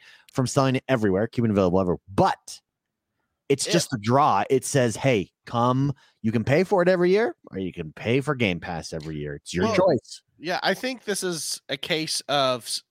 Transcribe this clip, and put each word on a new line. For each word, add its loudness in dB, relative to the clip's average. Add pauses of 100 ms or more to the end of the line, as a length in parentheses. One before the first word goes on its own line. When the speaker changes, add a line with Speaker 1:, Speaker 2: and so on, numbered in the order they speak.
(320)
Speaker 1:
from 0
selling 2
it -4
everywhere, 2
keeping 0
it 2
available 4
everywhere. 0
But 0 (880)
it's 0
Speaker 2:
Yeah. 0
Speaker 1:
just 0
a -4
draw. 4
It 2
says, 2
"Hey, 0 (140)
come, 0 (280)
you -2
can -2
pay 2
for 2
it 2
every 2
year, 0 (160)
or -12
you -8
can -10
pay -2
for -4
Game 0
Pass -10
every -10
year. -8
It's -14
your 0
Speaker 2:
Well, -2
Speaker 1:
choice." 0 (160)
Speaker 2:
yeah, -6
I 0
think -6
this -4
is -6
a -6
case -4
of 0
s-, -8